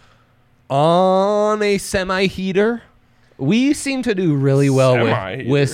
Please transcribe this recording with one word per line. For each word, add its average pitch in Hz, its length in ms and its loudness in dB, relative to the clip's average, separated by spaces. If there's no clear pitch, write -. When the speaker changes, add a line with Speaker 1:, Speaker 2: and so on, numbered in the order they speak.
Speaker 1:
on 190 960 2
a 202 160 0
semi-heater, 190 1040 -2
we 240 340 0
seem 269 300 -4
to 233 120 -2
do 180 200 0
really 139 360 2
well 131 280 4
with, 117 140 0
Speaker 2:
Semi-heater. 107 380 -6
Speaker 1:
with 139 240 2